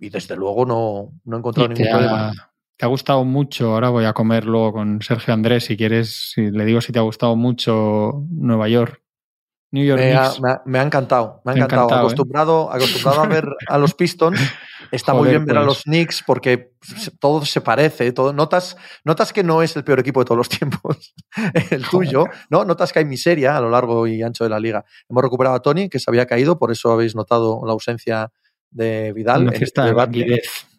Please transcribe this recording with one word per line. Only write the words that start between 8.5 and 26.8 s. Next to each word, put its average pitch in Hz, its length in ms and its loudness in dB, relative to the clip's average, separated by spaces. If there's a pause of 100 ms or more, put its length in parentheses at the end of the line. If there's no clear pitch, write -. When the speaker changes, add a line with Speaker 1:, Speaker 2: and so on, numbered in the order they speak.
Speaker 2:
York. 117 340 0 (680)
New 135 120 0
York 135 160 4
Speaker 1:
Me 131 140 4
ha, 131 120 4
Speaker 2:
Knicks. 131 140 -4
Speaker 1:
me 127 120 0
ha, 131 120 -6
me 127 140 -2
ha 131 40 4
encantado, 131 640 0
me 123 60 -4
ha 131 40 0
Speaker 2:
Te 135 60 2
ha 127 40 4
Speaker 1:
encantado. 131 180 2
Speaker 2:
encantado, 120 180 2
¿eh? 120 60 4
Speaker 1:
Acostumbrado, 151 680 0
acostumbrado 127 500 0
a 156 40 2
ver 156 180 0 (140)
Speaker 2:
<laughs> - 100 -14
Speaker 1:
a 143 100 2
los 143 160 4
Pistons, 170 460 0 (520)
está 131 200 -2
muy 131 100 4
Speaker 2:
Joder, 131 120 6
Speaker 1:
bien 151 100 2
ver 147 120 0
a 147 80 4
Speaker 2:
pues. - 20 2
Speaker 1:
los 139 160 0
Knicks 160 420 0
porque 127 560 0
se, 214 300 -14
todo 147 340 0
se - 160 -4
parece, 127 520 0
todo, 135 200 0
notas, 156 440 -2 (280)
notas 165 280 0
que 208 100 0
no 165 200 2
es 160 140 -2
el 147 60 -6
peor 139 160 2
equipo 131 220 0
de 123 40 2
todos 117 140 0
los 120 100 0
tiempos, - 680 -6 (200)
<laughs> 175 360 -2
el 131 140 -4
Speaker 2:
Joder. - 60 -8
Speaker 1:
tuyo, 156 340 2 (240)
¿no? 185 160 2
Notas 175 280 -2
que 160 80 2
hay 156 60 2
miseria 147 500 0
a 143 40 0
lo 117 80 0
largo 117 380 2
y 113 160 -2
ancho 117 220 -4
de 113 60 0
la 107 100 -4
liga. 107 240 -4 (260)
Hemos 123 140 2
recuperado 127 320 2
a 123 40 -4
Tony, 170 280 0
que 139 100 -4
se - 100 -8
había 120 180 2
caído, 143 340 2
por 113 100 2
eso 117 220 0